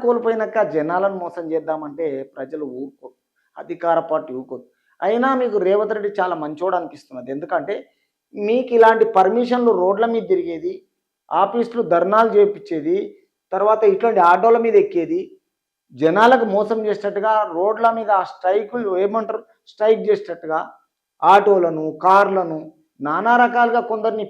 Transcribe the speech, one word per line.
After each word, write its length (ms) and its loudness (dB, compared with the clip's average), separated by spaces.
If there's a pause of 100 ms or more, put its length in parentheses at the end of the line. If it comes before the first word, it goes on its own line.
కోల్పోయినాక 600 -2 (120)
జనాలను 480 -2
మోసం 300 -10
చేద్దామంటే 540 -6 (300)
ప్రజలు 280 -10 (160)
ఊరుకోరు. 360 -16 (400)
అధికార 420 -2 (120)
పార్టీ 280 -4
ఊరుకోదు. 260 -14 (360)
అయినా 280 0 (120)
మీకు 160 -2 (100)
రేవంత్ 300 0
రెడ్డి 140 -6 (100)
చాలా 220 -2
మంచోడు 360 -4
అనిపిస్తున్నది. 560 -14
ఎందుకంటే 400 -6 (600)
మీకు 440 -2
ఇలాంటి 260 6 (120)
పర్మిషన్లు 560 2 (100)
రోడ్ల 300 0
మీద 200 -2
తిరిగేది, 420 -4 (680)
ఆఫీసులు 400 -2 (120)
ధర్నాలు 420 2
చేపించేది, 640 0 (540)
తర్వాత 300 0 (120)
ఇట్లాంటి 260 0 (120)
ఆటోల 340 4
మీద 180 4
ఎక్కేది, 360 -2 (840)
జనాలకు 520 4
మోసం 320 0
చేసేటట్టుగా 460 -2 (240)
రోడ్ల 300 0 (120)
మీద 120 -4 (100)
ఆ 100 0
స్ట్రైకులు 600 -2 (140)
ఏమంటారు, 380 -4 (280)
స్ట్రైక్ 380 0
చేసేటట్టుగా 520 -2 (640)
ఆటోలను, 600 4 (220)
కార్లను 540 2 (400)
నానా 420 0
రకాలుగా 380 2 (100)
కొందరిని 400 -4